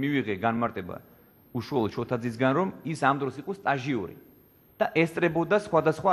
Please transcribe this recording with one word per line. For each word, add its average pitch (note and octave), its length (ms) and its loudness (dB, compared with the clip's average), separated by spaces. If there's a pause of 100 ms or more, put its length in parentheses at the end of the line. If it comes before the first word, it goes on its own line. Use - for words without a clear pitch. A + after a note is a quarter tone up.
მივიღე B2 400 0
განმარტება A2+ 560 -2 (560)
უშუალოდ A2+ 400 0
შოთაძისგან, B2 640 -2
რომ B2+ 100 2 (220)
ის D#3+ 160 -6
ამ C#3 160 2
დროს C3 160 -4
იყო F#3+ 160 -8
სტაჟიორი C3+ 640 -2 (640)
და - 40 2 (120)
ესწრებოდა E3 640 2
სხვადასხვა D#3+ 520 2